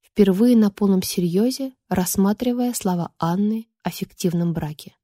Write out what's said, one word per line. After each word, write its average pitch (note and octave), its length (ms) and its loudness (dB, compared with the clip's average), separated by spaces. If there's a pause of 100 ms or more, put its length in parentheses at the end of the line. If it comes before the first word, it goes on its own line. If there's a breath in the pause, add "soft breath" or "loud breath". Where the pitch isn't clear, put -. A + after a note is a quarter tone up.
впервые G#3+ 560 4
на G#3+ 140 4
полном G3 320 0
серьезе A3 720 -2 (140)
рассматривая G#3+ 840 -2
слова F3+ 460 -4
Анны G#3 480 -2 (160)
о F3+ 80 -6
фиктивном E3+ 640 -4
браке. D#3 500 -10